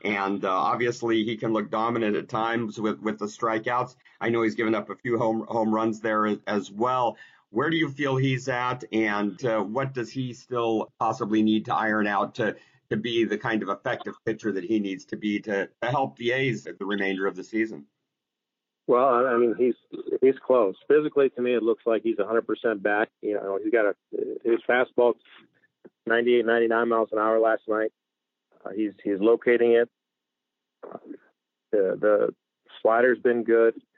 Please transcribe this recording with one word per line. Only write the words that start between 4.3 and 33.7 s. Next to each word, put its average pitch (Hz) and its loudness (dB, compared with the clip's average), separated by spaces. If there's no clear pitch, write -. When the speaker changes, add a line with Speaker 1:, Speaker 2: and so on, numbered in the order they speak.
Speaker 1:
know 117 0
he's 110 0
given 110 0
up 104 -4
a 98 -12
few 117 -4
home, 113 0
home 110 0
runs 110 0
there 107 0
as, 104 0
as 98 -2
well. 120 0
Where 135 -2
do 165 0
you 160 0
feel 139 -2
he's 131 0
at, 123 -2
and, 104 0
uh, 113 0
what 131 -4
does 117 -6
he 127 -8
still 113 -2
possibly 110 0
need 110 2
to 110 -4
iron 107 0
out 104 -2
to, 104 -2
to 120 -2
be 117 0
the 104 -2
kind 110 -2
of 92 -6
effective 107 -6
pitcher 110 -4
that 92 -6
he 107 0
needs 98 -6
to 104 -10
be 104 -4
to, 98 -4
to 117 -2
help 135 -2
the 120 -2
A's 127 -2
the - -12
remainder 98 -2
of 90 -4
the 92 -12
season? 107 -6
Speaker 2:
Well, 127 4
I, 127 4
I 117 2
mean, 120 2
he's, 120 2
he's 135 6
close. 110 4
Physically, 143 4
to 123 -6
me, 123 0
it 113 0
looks 113 0
like 110 2
he's 110 -2
a 98 0
hundred 113 -2
percent 107 -2
back. 104 0
You 107 -2
know, 98 -4
he's 107 -2
got 117 4
a, 98 2
his 117 2
fastball, 120 2
ninety-eight, 120 4
ninety-nine 117 2
miles 113 2
an 107 -2
hour 110 2
last 110 2
night. 110 -2
Uh, 98 -10
he's, 107 -4
he's 101 -2
locating 117 4
it. 117 4
Uh, - -16
the, 101 0
the 104 2
slider's 117 4
been 117 2
good, 113 4